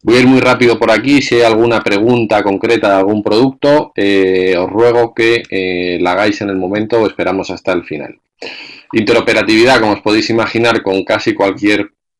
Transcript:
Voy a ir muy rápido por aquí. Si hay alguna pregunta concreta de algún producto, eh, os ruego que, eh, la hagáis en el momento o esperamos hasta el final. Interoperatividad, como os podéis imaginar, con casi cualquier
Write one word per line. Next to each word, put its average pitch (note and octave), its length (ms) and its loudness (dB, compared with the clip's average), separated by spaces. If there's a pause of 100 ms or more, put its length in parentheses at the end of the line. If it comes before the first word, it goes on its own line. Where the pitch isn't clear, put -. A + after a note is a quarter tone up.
Voy A2+ 140 2
a B2+ 40 4
ir B2+ 60 4
muy C3 140 4
rápido A#2+ 380 2
por A2 120 0
aquí. C3 320 2
Si B2 120 -2
hay A#2+ 80 4
alguna A2+ 380 2
pregunta G#2+ 640 0
concreta G#2+ 460 0
de G2 80 2
algún G#2 260 0
producto, C3+ 760 0
eh, F#2+ 600 0
os F#2 140 -2
ruego A#2 420 2
que, A#2 380 0
eh, F2+ 500 -4
la F2+ 120 0
hagáis G2+ 280 -2
en G2+ 100 -6
el F#2+ 60 -4
momento G#2+ 440 -2
o G#2+ 60 2
esperamos F#2 440 -4
hasta F#2 220 -6
el F2 120 -4
final. - 340 -12 (760)
Interoperatividad, A2 880 2
como G#2+ 120 0
os G2+ 80 -4
podéis G#2+ 300 -2
imaginar, A2+ 520 0
con F#2+ 220 -2
casi G#2+ 300 -2
cualquier G2+ 580 -2 (260)